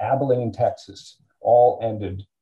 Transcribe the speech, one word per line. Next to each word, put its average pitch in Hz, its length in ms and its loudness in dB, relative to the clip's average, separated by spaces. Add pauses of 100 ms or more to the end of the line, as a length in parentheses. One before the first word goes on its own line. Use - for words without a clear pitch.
Abilene, 123 500 -2
Texas, - 720 -8 (180)
all 120 420 4
ended 101 420 -6 (180)